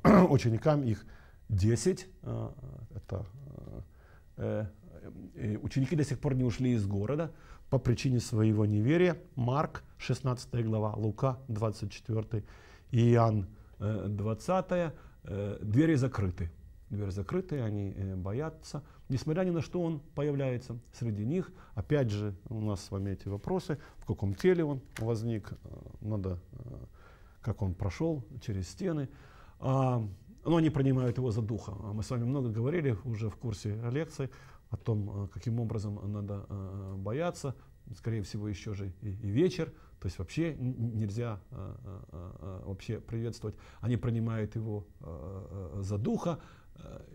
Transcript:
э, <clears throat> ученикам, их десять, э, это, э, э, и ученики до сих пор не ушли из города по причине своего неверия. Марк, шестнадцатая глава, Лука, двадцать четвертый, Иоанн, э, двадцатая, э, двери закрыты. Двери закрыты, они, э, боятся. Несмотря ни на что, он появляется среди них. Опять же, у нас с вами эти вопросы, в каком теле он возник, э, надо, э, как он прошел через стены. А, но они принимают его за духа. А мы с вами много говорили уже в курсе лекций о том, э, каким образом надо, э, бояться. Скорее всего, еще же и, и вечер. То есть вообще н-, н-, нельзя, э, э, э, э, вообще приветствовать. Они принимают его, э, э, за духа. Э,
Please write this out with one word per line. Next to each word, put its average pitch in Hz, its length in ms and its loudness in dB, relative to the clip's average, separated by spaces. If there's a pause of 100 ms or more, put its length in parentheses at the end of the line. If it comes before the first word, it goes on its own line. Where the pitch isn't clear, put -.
э, 185 220 12
<clears throat> 160 40 6
ученикам, 135 540 6
их 110 200 0 (440)
десять, 113 580 4 (160)
э, 113 280 -4 (440)
это, - 320 -6 (300)
э, - 240 -10 (560)
э, 107 300 -2 (680)
и 107 220 -2
ученики 135 400 0
до 151 80 2
сих - 160 -2
пор 135 140 0
не 127 100 2
ушли 123 300 2
из 104 120 2
города 123 460 -2 (380)
по 135 80 6
причине 123 420 2
своего 107 460 6
неверия. 143 500 6 (180)
Марк, 127 480 0 (160)
шестнадцатая 120 640 0
глава, 107 320 2
Лука, 110 440 0 (100)
двадцать 107 420 -2
четвертый, 110 540 -2 (480)
Иоанн, 117 540 6 (340)
э, 101 280 -2
двадцатая, 160 880 0 (300)
э, 101 360 -4
двери 143 360 6
закрыты. 101 540 0 (400)
Двери 101 200 -4
закрыты, 143 500 -2
они, 101 360 -2
э, 95 200 -4
боятся. 135 640 -6 (260)
Несмотря 160 360 0
ни 185 60 2
на 170 100 0
что, 180 220 -2
он 165 180 -2 (140)
появляется 135 640 -2 (140)
среди 104 320 -2
них. 160 260 0 (240)
Опять 131 360 2
же, 104 240 -2 (140)
у 110 120 -4
нас 104 240 -2
с - 60 -14
вами 98 200 -2
эти 95 180 -6
вопросы, 156 500 -2 (200)
в - 80 -16
каком 98 280 -2
теле 180 300 4
он 143 160 -2 (180)
возник, 113 540 -2
э, - 240 -12 (240)
надо, 95 380 -2 (140)
э, - 320 -12 (560)
как - 220 -2
он 92 120 2
прошел 135 500 -2 (160)
через 95 280 -4
стены. 156 400 -2 (500)
А, 131 440 2 (420)
но 160 120 4
они 160 140 6
принимают 131 480 2
его 127 120 2
за 110 120 2
духа. 107 300 -4 (100)
А 104 100 -6
мы 107 100 -2
с - 80 -6
вами 120 140 0
много 127 260 0
говорили 127 540 2
уже 113 240 -2
в 98 80 -6
курсе 107 440 -4 (100)
лекций 147 400 -2 (400)
о - 60 -4
том, 104 480 -2
э, 95 80 -4
каким 117 280 -2
образом 104 520 -4
надо, 101 360 -6
э, 98 500 -8
бояться. 135 560 -4 (420)
Скорее 113 260 -2
всего, 104 260 -6
еще 104 260 -6
же 98 180 -6 (100)
и, 107 60 -6
и 101 220 -6
вечер. 160 420 2 (280)
То - 60 -6
есть 95 120 -6
вообще 156 340 -2
н-, 127 220 -4
н-, 117 220 -2
нельзя, 107 440 -2 (100)
э, 95 340 -10
э, 95 160 -12 (120)
э, 87 180 -10 (100)
э, 92 260 -10
вообще 98 340 -6
приветствовать. 113 560 -6 (240)
Они 120 160 0
принимают 113 600 0
его, 107 300 -4 (140)
э, 90 760 -10
э, 101 60 -4
за 101 160 0
духа. 175 400 0 (380)
Э, - 240 -14 (140)